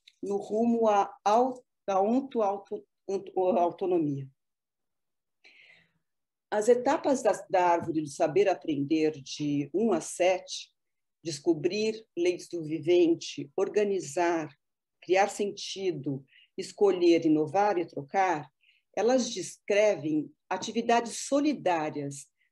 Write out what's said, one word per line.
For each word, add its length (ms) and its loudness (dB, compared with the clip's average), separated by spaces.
no 140 -2
rumo 500 2
à 260 4
au-, 380 2
à 140 2
onto-auto-, 840 -2
onto-, 320 -6
autonomia. 920 0
As 180 0
etapas 540 2
da, 100 4
da 180 4
árvore 340 0
do 80 -8
saber 400 2
aprender 640 0
de 520 -4
um 200 0
a 80 -2
sete, 720 -2
descobrir 840 -2
leis 320 -2
do 140 -8
vivente, 920 0
organizar, 1000 -2
criar 280 2
sentido, 960 -6
escolher, 680 2
inovar 520 2
e 80 -2
trocar, 680 -2
elas 360 0
descrevem 1000 0
atividades 760 -2
solidárias, 1000 -2